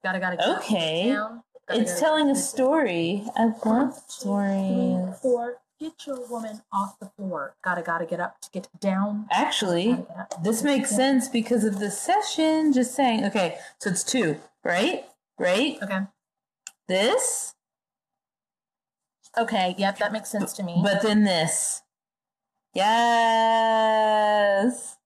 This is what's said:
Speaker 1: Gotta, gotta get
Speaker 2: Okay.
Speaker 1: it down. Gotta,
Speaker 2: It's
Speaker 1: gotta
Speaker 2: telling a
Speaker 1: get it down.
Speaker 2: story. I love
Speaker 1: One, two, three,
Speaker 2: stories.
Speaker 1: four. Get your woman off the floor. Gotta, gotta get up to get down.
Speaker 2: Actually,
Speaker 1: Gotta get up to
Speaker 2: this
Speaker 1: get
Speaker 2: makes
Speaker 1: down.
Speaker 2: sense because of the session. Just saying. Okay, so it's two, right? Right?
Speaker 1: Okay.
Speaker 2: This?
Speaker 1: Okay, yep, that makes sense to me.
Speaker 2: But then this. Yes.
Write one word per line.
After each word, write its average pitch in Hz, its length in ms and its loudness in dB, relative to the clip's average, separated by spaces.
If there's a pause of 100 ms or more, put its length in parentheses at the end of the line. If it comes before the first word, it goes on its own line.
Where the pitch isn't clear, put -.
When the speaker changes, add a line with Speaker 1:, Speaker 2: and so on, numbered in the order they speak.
Speaker 1:
Gotta, 185 180 -4
gotta 180 160 -4
get 180 120 2 (100)
Speaker 2:
Okay. 175 520 0
Speaker 1:
it 277 40 2
down. 220 280 -6 (260)
Gotta, 233 120 0
Speaker 2:
It's 196 120 0
Speaker 1:
gotta 175 120 -2
Speaker 2:
telling 311 260 4
a 277 40 2
Speaker 1:
get 277 60 0
it - 0 -
down. - 20 -4
Speaker 2:
story. 208 800 0 (120)
I 226 80 2
love 220 200 -2
Speaker 1:
One, 247 280 2
two, - 80 -18
three, - 80 -20
Speaker 2:
stories. 190 1120 -2
Speaker 1:
four. 240 360 -2 (220)
Get - 280 -12
your 254 220 -10
woman 220 340 -10 (100)
off 202 260 -4
the 196 80 -16 (100)
floor. 175 460 -8
Gotta, 180 200 -2
gotta 170 220 -2
get 170 160 -6
up - 220 -8
to - 80 -20
get - 180 -10 (120)
down. 202 500 -2
Speaker 2:
Actually, 190 640 2
Speaker 1:
Gotta - 80 -4
get - 160 -14
up 190 120 -12
to 170 120 -10
Speaker 2:
this 220 180 0
Speaker 1:
get 285 60 -2
Speaker 2:
makes 269 240 0
Speaker 1:
down. 208 80 0
Speaker 2:
sense 262 300 2
because 226 360 0
of 196 140 0
the 202 120 -4
session. 320 840 2
Just 247 200 2
saying. 233 300 2
Okay, 196 340 0 (200)
so - 120 -6
it's 175 140 -2
two, 185 340 0 (240)
right? 202 440 0 (320)
Right? 202 440 0
Speaker 1:
Okay. 190 180 -4 (840)
Speaker 2:
This? 233 680 0 (1800)
Speaker 1:
Okay, 202 400 0
yep, 196 200 -2
that 208 140 -2
makes 214 160 -8
sense 202 260 -4
to 202 80 -8
me. 175 200 -2
Speaker 2:
But 196 200 2
then 214 220 4
this. 165 580 0 (920)
Yes. 220 2250 2